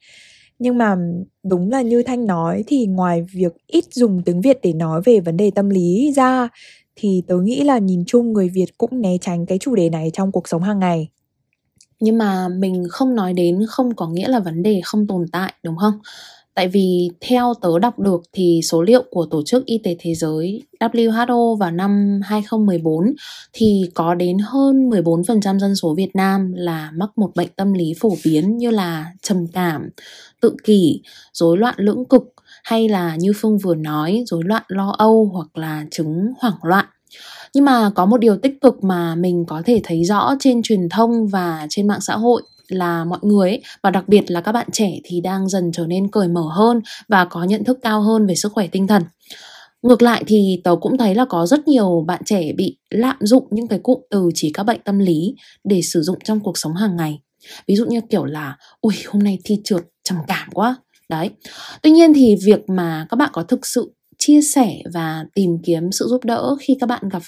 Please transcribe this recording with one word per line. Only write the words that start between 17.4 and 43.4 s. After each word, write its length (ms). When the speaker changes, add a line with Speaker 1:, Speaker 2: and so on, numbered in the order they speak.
Speaker 2:
tớ 180
đọc 200
được 220
thì 300
số 180
liệu 300
của 200
Tổ 140
chức 200
Y 120
tế 220
Thế 140
giới 500
W 320
H 180
O 300
vào 120
năm 520
hai 180
không 240
mười 120
bốn 360
thì 300
có 220
đến 240
hơn 500
mười 120
bốn 220
phần 180
trăm 180
dân 160
số 200
Việt 200
Nam 400
là 380
mắc 220
một 200
bệnh 200
tâm 180
lý 260
phổ 100
biến 320
như 120
là 420
trầm 320
cảm, 360
tự 220
kỷ, 380
rối 240
loạn 200
lưỡng 280
cực 180
hay 260
là 260
như 200
Phương 220
vừa 180
nói, 520
rối 180
loạn 220
lo 300
âu 360
hoặc 240
là 340
chứng 480
hoảng 240
loạn. 220
Nhưng 120
mà 300
có 100
một 120
điều 200
tích 240
cực 220
mà 320
mình 320
có 180
thể 180
thấy 200
rõ 360
trên 220
truyền 280
thông 380
và 420
trên 180
mạng 140
xã 140
hội 260
là 380
mọi 160
người 280